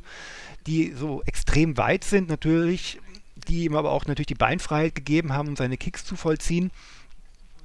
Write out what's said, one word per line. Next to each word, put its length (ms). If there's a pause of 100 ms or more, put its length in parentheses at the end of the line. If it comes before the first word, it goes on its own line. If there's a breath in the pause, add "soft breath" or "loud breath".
(640 loud breath)
die 300
so 300
extrem 500
weit 280
sind 260
natürlich, 680 (500)
die 160
ihm 120
aber 160
auch 140
natürlich 200
die 80
Beinfreiheit 600
gegeben 380
haben, 160
um 80
seine 200
Kicks 280
zu 120
vollziehen. 560 (920 soft breath)